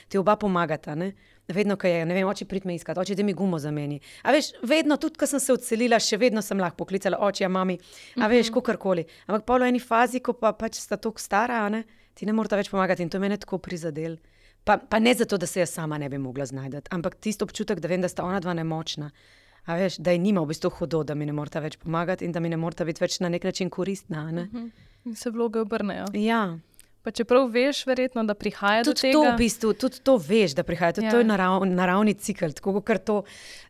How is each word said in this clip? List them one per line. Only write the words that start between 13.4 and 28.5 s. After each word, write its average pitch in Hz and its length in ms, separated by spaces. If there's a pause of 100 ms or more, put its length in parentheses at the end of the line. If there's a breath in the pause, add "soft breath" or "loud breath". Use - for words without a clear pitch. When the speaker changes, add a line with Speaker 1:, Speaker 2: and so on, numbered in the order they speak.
Speaker 1:
prizadelo. 165 580 (500 soft breath)
Pa, 202 120
pa - 200
ne 226 160
zato, 226 220
da 175 100
se 185 140
jaz 170 100
sama 156 280
ne 143 100
bi 139 100
mogla 135 260
znajti, 135 440
ampak 175 280
tisti - 260
občutek, 208 360
da 160 100
vem, 185 120
da 180 80
sta - 140
ona 185 180
dva 175 140
nemočna. 160 560 (560 soft breath)
A 165 100
veš, 180 200
da 165 140
je 175 80
njima 190 240
v 151 40
bistvu 156 240
hudo, 160 320
da 151 120
mi 147 100
ne 147 80
moreta 147 260
več 147 180
pomagati 170 460
in 175 100
da 170 60
mi 170 100
ne 165 80
moreta 165 280
biti 156 160
več 175 180
na 180 100
nek 175 160
način 180 260
koristna, 185 480
a 156 120
ne. 170 140
Speaker 2:
Mhm. 226 220 (360 soft breath)
In 233 120
se - 160
vloge 226 280
obrnejo. 208 520
Speaker 1:
Ja. 208 480 (400 soft breath)
Speaker 2:
Pa - 120
čeprav 247 380
veš 247 380
verjetno, 254 380
da 208 100
prihaja 208 480